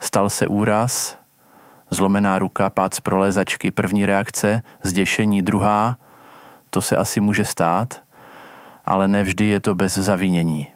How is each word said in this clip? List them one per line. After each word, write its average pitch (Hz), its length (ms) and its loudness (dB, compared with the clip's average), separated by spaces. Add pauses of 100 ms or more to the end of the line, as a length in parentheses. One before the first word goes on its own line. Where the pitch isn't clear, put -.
Stal 101 300 0
se - 160 -2
úraz, 107 720 -2 (720)
zlomená 98 480 2
ruka, 95 320 0
pád 95 240 -2
z - 60 -8
prolézačky, 95 680 0
první 101 360 0
reakce, 104 560 0 (200)
zděšení, 98 600 0
druhá, 104 540 0 (760)
to 95 120 -2
se - 140 -2
asi 107 240 -2
může 104 240 0
stát, 92 580 -2 (840)
ale 98 240 2
ne 101 140 2
vždy 95 220 0
je 101 160 2
to 104 140 0
bez 95 240 0
zavinění. 87 760 0